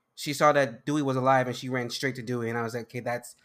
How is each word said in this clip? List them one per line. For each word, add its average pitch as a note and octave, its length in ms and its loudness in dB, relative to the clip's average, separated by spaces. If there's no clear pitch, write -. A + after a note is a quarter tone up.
she D3 180 -4
saw D3 200 6
that C3 320 2
Dewey D3 160 0
was C3+ 140 0
alive B2+ 320 4
and A#2+ 80 -6
she B2+ 140 -8
ran B2 200 -4
straight B2+ 260 -4
to B2+ 80 -10
Dewey, A#2 260 -4
and A#2 80 -4
I A#2 60 -2
was A2+ 100 -6
like, A#2 120 -6
"Okay, B2 140 -10
that's, A#2+ 440 -6